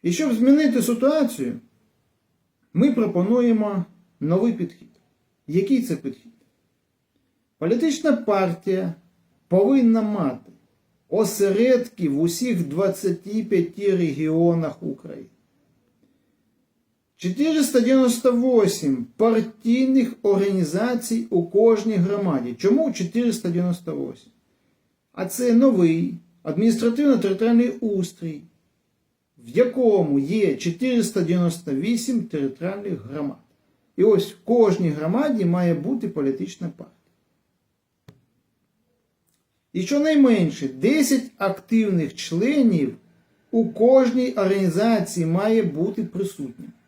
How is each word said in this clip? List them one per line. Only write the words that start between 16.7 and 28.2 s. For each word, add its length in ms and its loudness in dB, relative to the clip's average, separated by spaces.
Чотириста 640 0
дев'яносто 520 2
вісім 720 0
партійних 1040 0
організацій 1080 0
у 160 0
кожній 500 2
громаді. 600 -2
Чому 340 2
чотириста 560 -4
дев'яносто 440 -4
вісім? 200 -20
А 140 -8
це 280 0
новий 640 4
адміністративно-територіальний 1400 2
устрій, 640 -6